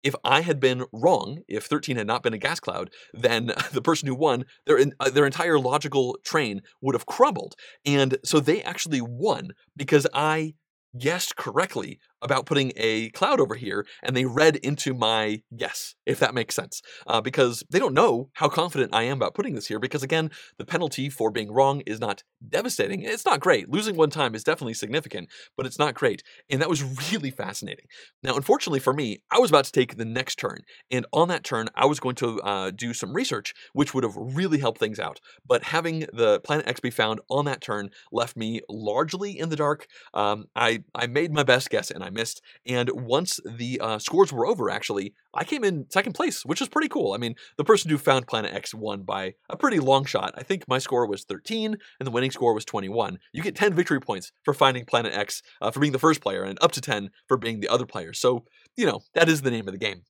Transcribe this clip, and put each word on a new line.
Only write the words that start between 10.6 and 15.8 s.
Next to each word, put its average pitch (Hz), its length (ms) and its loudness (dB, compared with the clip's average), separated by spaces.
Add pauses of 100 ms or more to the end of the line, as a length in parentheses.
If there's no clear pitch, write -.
guessed 151 380 -2
correctly 123 640 -4 (240)
about 135 220 0
putting 139 320 2
a 110 320 0
cloud 240 300 2
over 110 160 2
here, 104 300 -6 (160)
and 127 140 -2
they 127 100 2
read 151 320 4
into 139 360 -4
my 110 480 0 (140)
guess, - 400 -8 (100)